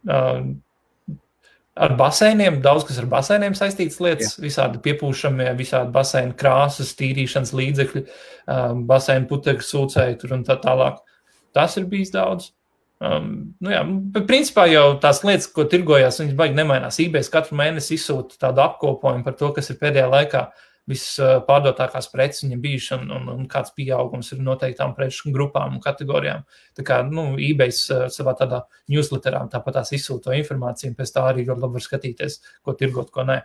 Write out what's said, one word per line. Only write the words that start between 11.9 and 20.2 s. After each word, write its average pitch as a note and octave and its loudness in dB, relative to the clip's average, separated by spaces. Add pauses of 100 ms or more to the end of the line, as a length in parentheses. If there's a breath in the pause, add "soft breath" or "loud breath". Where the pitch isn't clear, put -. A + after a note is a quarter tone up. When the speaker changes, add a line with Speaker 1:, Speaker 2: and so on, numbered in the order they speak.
Speaker 1:
daudz. F#3+ -2 (500)
Um, - -4
nu F#3 -6
jā, D3+ 0
bet G3 -2
principā C4 4
jau D3 8
tās C#3+ 4
lietas, G3+ 2
ko D3+ -2
tirgojās, D3 4
viņas D3 -2
baigi D3 2
nemainās. C3+ 0
eBays D#3+ 0
katru D#3 0
mēnesi D3+ 0
izsūta C#3 -4
tādu C3 4
apkopojumu C3+ 0
par C3+ -6
to, C#3+ 0
kas C#3+ -6
ir C#3 -10
pēdējā C3+ 2
laikā C#3 2 (400 soft breath)